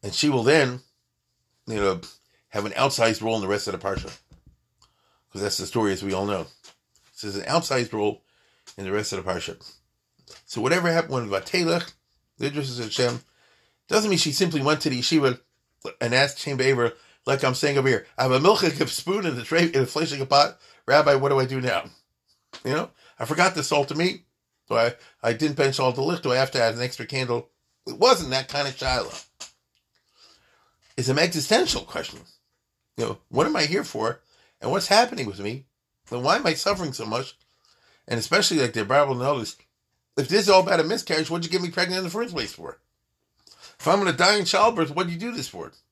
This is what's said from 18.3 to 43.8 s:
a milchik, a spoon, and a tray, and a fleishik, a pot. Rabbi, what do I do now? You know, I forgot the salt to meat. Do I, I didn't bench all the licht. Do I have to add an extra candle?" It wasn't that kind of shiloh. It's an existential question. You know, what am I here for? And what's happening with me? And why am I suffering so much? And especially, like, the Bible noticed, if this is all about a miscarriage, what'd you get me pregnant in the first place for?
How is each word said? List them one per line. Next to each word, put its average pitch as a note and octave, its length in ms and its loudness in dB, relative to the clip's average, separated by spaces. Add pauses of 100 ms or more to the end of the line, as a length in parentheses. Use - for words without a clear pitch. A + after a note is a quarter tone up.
a B2+ 80 4
milchik, E3+ 400 4
a C3+ 80 0
spoon, G3 380 -4
and C3+ 120 -4
a A#2 40 -8
tray, E3 220 2
and E3+ 120 0
a C3+ 100 2
fleishik, C#3+ 340 -4
a C3+ 60 -6
pot. C#3+ 320 4 (280)
Rabbi, C#3+ 280 6
what C#3 160 2
do C3+ 80 4
I C3 80 2
do C3 140 -4
now? A2 300 -2 (760)
You B2 80 -2
know, D#3 180 -4 (280)
I A#2 60 -4
forgot E3+ 300 2
the D#3+ 80 -4
salt C#3+ 260 2
to C3+ 60 -6
meat. F3 300 -2 (440)
Do A2 80 0
I, A#2 180 2 (280)
I A#2 100 0
didn't C#3+ 240 -2
bench C3+ 220 2
all B2+ 140 2
the C3 100 -4
licht. D#3+ 200 -2
Do B2+ 100 0
I B2 40 2
have C3+ 160 2
to B2+ 100 2
add A2+ 120 2
an A#2 80 -4
extra B2 240 -6
candle?" A#2+ 440 -4 (360)
It B2 120 -10
wasn't F#3+ 320 4
that C3 180 -2
kind C#3+ 180 -4
of C3 100 -8
shiloh. B2+ 360 -2 (1800)
It's B2+ 120 -2
an C3 100 2
existential E3 640 2
question. - 380 -10 (760)
You A#2 80 -2
know, G#2 140 -6 (100)
what B2 180 2
am D4+ 100 -2
I D#3+ 100 0
here D#3+ 180 -2
for? A2 380 -4 (380)
And A#2+ 100 -6
what's F#3 160 -2
happening A3+ 400 2
with G2 140 -10
me? A2+ 260 -8 (440)
And B2 120 -6
why D#3 140 2
am C4+ 100 -2
I D#3+ 80 2
suffering F3+ 380 -4
so A2+ 120 -8
much? A2+ 320 -6 (720)
And A#2 120 -4
especially, F3+ 400 2
like, B2 140 2
the A2 120 -2
Bible C3+ 300 4
noticed, B2 480 -4 (540)
if C3+ 120 0
this G3+ 140 2
is F3+ 60 0
all F#3+ 140 10
about F3+ 180 2
a D#3 40 4
miscarriage, D#3 440 -2
what'd E3+ 160 -4
you D#3+ 60 -8
get F3 120 0
me F3+ 80 -4
pregnant F3+ 280 -2
in F#3+ 60 -6
the E3 60 -6
first A3+ 220 -6
place B2+ 200 -6
for? - 260 -16 (1000)